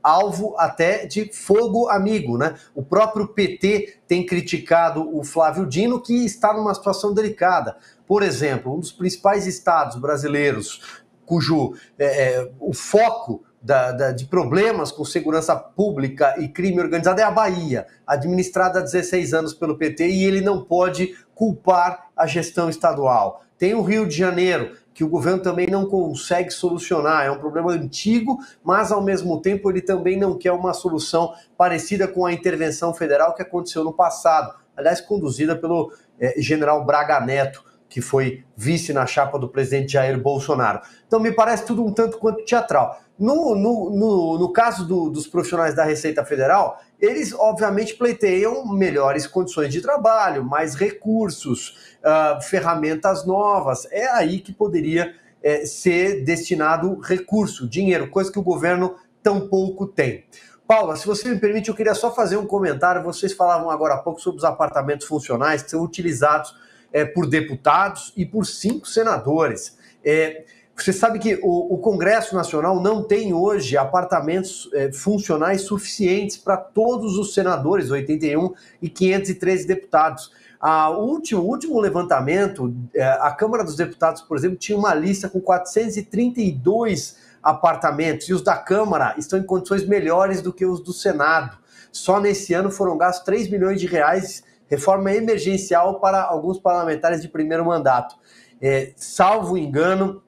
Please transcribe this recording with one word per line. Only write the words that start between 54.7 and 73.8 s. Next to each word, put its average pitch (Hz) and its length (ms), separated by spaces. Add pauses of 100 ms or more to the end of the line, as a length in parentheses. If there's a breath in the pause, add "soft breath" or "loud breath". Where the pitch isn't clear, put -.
eh, 147 240
ser 180 580
destinado 165 760
recurso, 185 680
dinheiro, 165 420
coisa 190 220
que - 60
o 196 60
governo 180 520 (280 loud breath)
tão 196 240
pouco 190 400
tem. 127 380 (420 loud breath)
Paula, 202 280
se - 120
você 208 220
me 208 100
permite, 214 300
eu 208 60
queria 214 200
só 233 180
fazer 202 240
um 208 80
comentário. 180 560
Vocês 175 320
falavam 170 380
agora 156 240
há - 20
pouco 165 240
sobre 170 160
os 147 60
apartamentos 147 640
funcionais 143 560
que - 80
são 165 100
utilizados, 151 720 (400 soft breath)
é, 147 100
por 151 240
deputados 151 880
e 185 100
por 208 200
cinco 247 420
senadores. 156 920 (280 soft breath)
É, 156 400 (280 soft breath)
você - 200
sabe 220 260
que 202 240
o, 175 300
o 175 60
Congresso 202 540
Nacional 170 460
não 208 240
tem 208 300
hoje 170 420
apartamentos, 175 1000